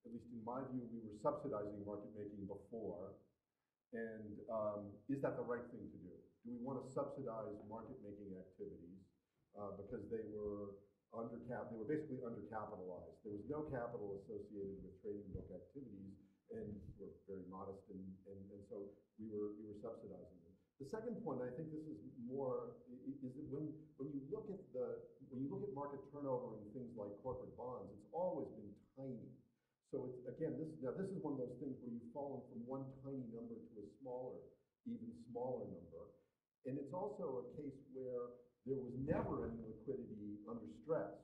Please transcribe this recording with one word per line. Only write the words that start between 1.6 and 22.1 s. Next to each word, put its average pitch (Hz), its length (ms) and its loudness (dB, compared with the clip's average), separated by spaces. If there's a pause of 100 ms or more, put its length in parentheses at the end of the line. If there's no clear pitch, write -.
market 104 320 -2
making 104 320 -2
before. 98 640 -2 (800)
And, 110 560 -2
um, 104 480 4 (100)
is 139 140 4
that 123 160 6
the 120 80 2
right 117 240 4
thing 101 240 -6
to 92 80 -8
do? 90 120 -8 (300)
Do 120 140 -2
we - 80 -4
wanna 135 240 0
subsidize 110 800 2
market 110 320 -6
making 101 340 -6
activities, 92 680 -8 (480)
uh, 98 240 -2
because 101 320 -2
they 110 240 2
were 101 400 0 (400)
undercap-, 117 560 -2
they 113 80 -2
were 107 80 0
basically 131 400 2
undercapitalized. 104 960 -2
There 104 140 0
was - 80 -2
no 147 240 2
capital 104 480 2
associated 98 640 -2
with - 240 -10
trading 101 260 0
book 92 220 -2
activities, 98 640 -8 (360)
and 107 160 0 (320)
were 95 120 -6 (120)
very 95 240 -4
modest, 95 400 -4
and, 95 120 -4 (280)
and, 98 100 -6 (140)
and 98 160 -8
so 101 160 -2 (320)
we 110 140 -4
were, 104 260 4
we 110 80 -6
were 104 160 -6
subsidizing 95 640 -6
them. - 80 -18 (280)
The - 80 -4
second 226 360 2
point, 127 160 4
I 123 160 4
think 156 160 0
this 151 120 0
is 156 160 -4 (200)